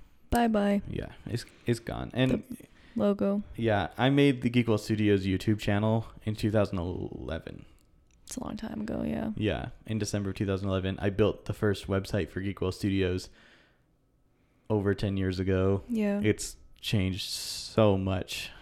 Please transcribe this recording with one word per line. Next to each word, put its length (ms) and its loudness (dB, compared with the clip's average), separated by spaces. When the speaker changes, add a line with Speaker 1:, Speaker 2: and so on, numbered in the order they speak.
Speaker 1:
bye-bye. 600 2
Speaker 2:
Yeah, 160 -4
it's, 180 -4
it's 120 0
gone. 360 -8
And 180 2
Speaker 1:
The 100 -2
logo. 480 0
Speaker 2:
yeah, 420 2
I 140 4
made 320 6
the 80 2
Geek 160 4
Well 120 4
Studios 460 4
YouTube 360 2
channel 460 2
in 100 -2
two 160 0
thousand 280 2
eleven. 840 -6
Speaker 1:
It's 100 -12
a 60 -8
long 140 -8
time 240 -8
ago, 260 -4
yeah. 300 -4
Speaker 2:
Yeah, 300 -2
in 140 -4
December 300 -2
of 60 -8
two 100 -2
thousand 220 -2
eleven, 320 -2
I 100 0
built 340 0
the 80 -6
first 340 -2
website 420 -2
for 120 -8
Geek 200 -6
Well 120 0
Studios 560 0
over 260 2
ten 220 -2
years 220 0
ago. 500 2
Speaker 1:
Yeah. 340 0
Speaker 2:
It's 340 0
changed 500 -2
so 680 2
much, 540 -4